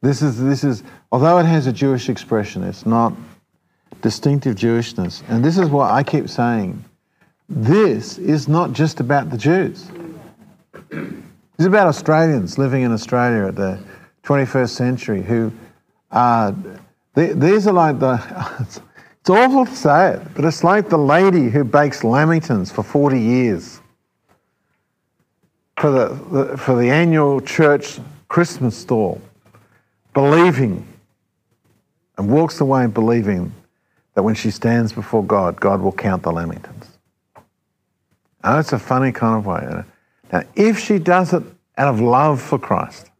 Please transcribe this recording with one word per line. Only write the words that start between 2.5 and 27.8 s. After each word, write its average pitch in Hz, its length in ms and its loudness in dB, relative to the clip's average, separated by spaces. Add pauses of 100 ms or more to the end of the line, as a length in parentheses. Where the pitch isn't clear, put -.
it's 92 220 -8
not 117 280 2 (880)
distinctive 135 540 0
Jewishness. 113 760 -4
And 113 140 0
this 165 140 2
is 180 120 2
what 131 220 2
I 127 120 2
keep 139 260 -4
saying. 117 540 -4 (680)
This 131 680 0
is 151 300 -2
not 156 260 0
just 147 260 -2
about 139 300 -2
the 127 80 -8
Jews. 156 520 -2 (1000)
This - 680 -16
is 160 60 2
about 190 220 4
Australians 156 680 0
living 135 260 0
in 120 80 0
Australia 117 560 -2
at 95 80 -6
the 95 240 -4 (440)
twenty-first 131 520 0
century 123 460 -4
who 110 300 -2 (600)
are, 117 440 2 (600)
th-, 165 200 2
these 190 320 2
are 208 60 2
like 156 260 2
the, 131 140 2 (460)
<laughs> - 220 -10 (400)
it's - 80 -6
awful 254 360 4
to - 100 -12
say 151 380 4
it, - 80 -8 (140)
but - 80 -2
it's 156 200 -2
like 202 260 2
the 170 80 2
lady 156 520 4
who 143 140 0
bakes 143 400 2
lamingtons 139 680 0
for 110 120 -6
forty 143 360 0
years 117 600 0 (2000)
for 147 140 2
the, 127 160 2 (240)
the, 135 260 -2
for 131 180 -2
the 120 140 2
annual 151 500 2
church - 600 0 (280)